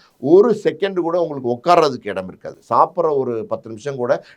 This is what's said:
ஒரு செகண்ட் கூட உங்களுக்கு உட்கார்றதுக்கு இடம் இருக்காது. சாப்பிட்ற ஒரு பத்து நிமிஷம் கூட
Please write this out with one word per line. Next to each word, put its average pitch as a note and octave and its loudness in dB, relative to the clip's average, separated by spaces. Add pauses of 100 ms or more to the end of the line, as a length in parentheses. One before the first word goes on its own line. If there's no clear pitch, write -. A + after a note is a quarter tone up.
(180)
ஒரு G3+ 4
செகண்ட் F#3 -4
கூட E3 -2
உங்களுக்கு C#3 -4
உட்கார்றதுக்கு C#3+ 2
இடம் F#2 -6
இருக்காது. - -18 (100)
சாப்பிட்ற D#3 0
ஒரு A#2+ -4
பத்து A2 -8
நிமிஷம் A2+ -10
கூட B2 -2 (240)